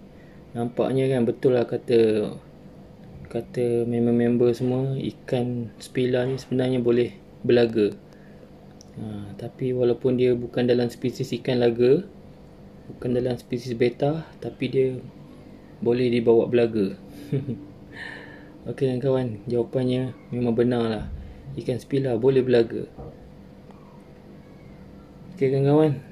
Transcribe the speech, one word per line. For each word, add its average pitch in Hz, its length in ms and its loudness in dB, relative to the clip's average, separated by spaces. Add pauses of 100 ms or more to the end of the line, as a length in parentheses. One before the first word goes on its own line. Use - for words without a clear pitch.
(560)
nampaknya 123 560 -2
kan 120 160 2
betul 127 240 0
lah 120 160 2
kata, 113 640 2 (960)
kata 120 560 -2
member-member 120 720 2
semua, 127 400 -2
ikan 120 720 -4 (160)
spila 127 400 0
ni 131 160 -4
sebenarnya 127 400 -2
boleh 120 320 2 (320)
belaga. 113 480 4 (1040)
Ha, 104 400 -12
tapi 127 400 -6
walaupun 123 400 2
dia 123 160 4
bukan 120 320 -2
dalam 123 240 4
spesies 127 560 -6
ikan 123 160 0
laga, 123 480 4 (800)
bukan 123 320 -4
dalam 123 160 -2
spesies 120 400 -8
beta, 143 480 0 (160)
tapi 123 320 -6
dia 131 160 2 (960)
boleh 123 240 2
dibawa 117 400 4
belaga. 110 480 0 (340)
<laughs> - 1400 -10
Okey 131 240 -2
kawan-kawan, 123 520 -2
jawapannya 127 640 -2 (240)
memang 120 200 0
benar 120 320 2
lah. 104 180 -4 (500)
Ikan 123 240 -6
spila 135 400 -2
boleh 131 240 4
belaga. 117 440 2 (2500)
Okey 135 160 0
kawan-kawan, 143 480 4 (120)